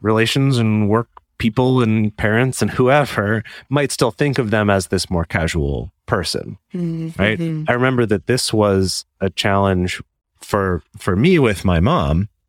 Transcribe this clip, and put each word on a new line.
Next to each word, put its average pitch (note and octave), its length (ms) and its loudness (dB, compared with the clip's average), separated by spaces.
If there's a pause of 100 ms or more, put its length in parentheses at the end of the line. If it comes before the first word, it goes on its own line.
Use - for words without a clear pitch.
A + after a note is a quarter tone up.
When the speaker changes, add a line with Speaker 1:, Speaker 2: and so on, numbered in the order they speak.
Speaker 1:
relations A2+ 580 2
and G#2+ 300 2
work A2+ 200 0 (300)
people B2+ 440 2
and A2 340 0
parents A#2 460 0
and G#2 80 0
whoever A#2+ 720 0 (260)
might C#3 240 0
still B2+ 180 0
think D3 280 -2
of A2+ 120 -2
them G#2 200 2
as G2 180 2
this - 220 -2
more E2+ 140 0
casual C#2+ 680 -4 (140)
person, - 500 -4 (160)
Speaker 2:
Mm-hmm. E3 480 -6
Speaker 1:
right? A2 180 0
Speaker 2:
Mm-hmm. D#3+ 300 -6
Speaker 1:
I A#2+ 60 0
remember B2 320 0
that G2 200 -2
this - 260 -2
was G2 520 0 (160)
a G2 100 -2
challenge G2 720 0 (400)
for, F#2+ 420 -2 (160)
for F#2+ 180 -2
me E3+ 220 4
with A2+ 260 0
my F2 160 2
mom, F#2 480 0 (200)